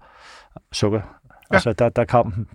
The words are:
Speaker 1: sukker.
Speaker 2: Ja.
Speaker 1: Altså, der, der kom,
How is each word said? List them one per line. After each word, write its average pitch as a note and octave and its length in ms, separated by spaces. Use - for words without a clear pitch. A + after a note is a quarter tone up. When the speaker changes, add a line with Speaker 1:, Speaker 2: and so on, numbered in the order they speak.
Speaker 1:
sukker. G#2+ 300
Speaker 2:
Ja. - 40
Speaker 1:
Altså, A#2+ 180
der, A#2 160
der A#2 160
kom, G#2+ 500